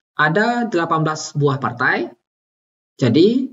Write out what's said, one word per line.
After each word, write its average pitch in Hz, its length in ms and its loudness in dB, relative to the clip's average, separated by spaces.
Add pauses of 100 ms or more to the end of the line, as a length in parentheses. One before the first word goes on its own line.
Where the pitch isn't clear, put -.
(180)
ada 214 480 0
delapan 165 400 -2
belas 156 320 -6
buah 139 240 0
partai. 147 460 -2 (920)
Jadi, 190 540 4